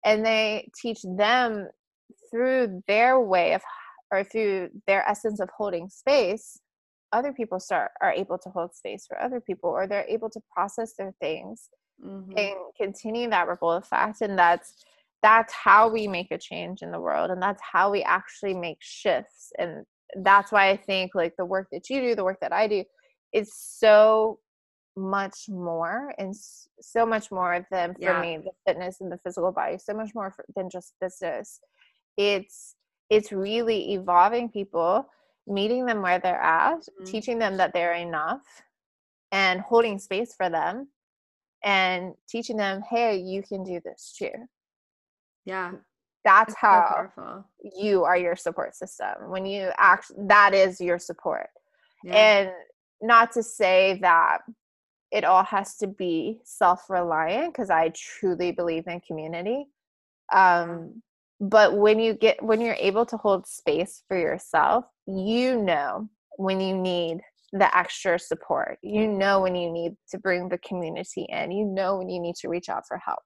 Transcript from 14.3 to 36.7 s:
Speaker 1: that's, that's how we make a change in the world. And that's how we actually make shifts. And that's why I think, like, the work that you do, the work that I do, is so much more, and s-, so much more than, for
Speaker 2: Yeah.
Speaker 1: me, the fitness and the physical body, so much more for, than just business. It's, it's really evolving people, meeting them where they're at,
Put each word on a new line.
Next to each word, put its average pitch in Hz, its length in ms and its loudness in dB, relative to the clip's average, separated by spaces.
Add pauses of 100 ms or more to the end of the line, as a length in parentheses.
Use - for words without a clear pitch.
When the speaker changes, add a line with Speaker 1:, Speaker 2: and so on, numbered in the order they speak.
Speaker 1:
that's, 175 360 2 (480)
that's 220 300 6
how 214 380 6
we 214 180 -2
make 180 220 -6
a 160 80 -6
change 175 420 -12
in 175 100 -12
the 170 80 -8
world. 87 320 -2
And 180 120 -4
that's 202 200 -2
how 185 280 0
we 202 120 -2
actually 190 520 -4
make 175 260 -10
shifts. - 800 -6
And 160 260 -8 (380)
that's 196 280 6
why 196 200 4
I 196 80 2
think, 190 360 -4
like, 170 220 -2
the 185 80 -4
work 190 280 -6
that - 180 -12
you 269 100 -2
do, 247 140 0
the 196 100 -4
work 190 160 -4
that 139 140 -6
I 214 140 2
do, 202 160 -2 (500)
is 214 200 -2
so 220 840 4 (560)
much 190 540 -6
more, 180 680 -6
and 190 120 -10
s-, - 380 -20 (120)
so - 240 -2
much 220 260 -4
more 180 400 -4
than, 180 260 -4
for - 40 -16
Speaker 2:
Yeah. 180 220 0
Speaker 1:
me, 170 160 -6
the 151 140 -12 (140)
fitness 180 360 -4
and 180 100 -10
the 180 60 -12
physical 185 340 -4
body, 175 240 -4
so 208 160 -12
much 214 220 -10
more 196 160 -8
for, - 160 -20 (100)
than 185 140 -8
just 180 320 -16
business. 180 580 -10 (560)
It's, 202 600 -2 (340)
it's 214 200 2
really 214 600 -2
evolving 196 560 2
people, 196 580 -2 (400)
meeting 214 380 -2
them 226 160 -2
where 180 180 2
they're 180 220 -2
at, 165 380 2